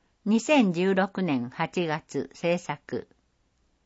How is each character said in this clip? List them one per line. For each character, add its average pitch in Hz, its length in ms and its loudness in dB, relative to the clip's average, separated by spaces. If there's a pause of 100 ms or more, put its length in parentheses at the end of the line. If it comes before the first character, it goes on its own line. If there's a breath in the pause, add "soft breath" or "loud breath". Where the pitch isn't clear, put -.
(260)
二 220 160 2
千 240 320 4
十 185 200 2
六 190 300 -2
年 127 260 -2
八 170 380 -4
月 151 460 -6
制 175 240 -2
作。 - 500 -8 (800)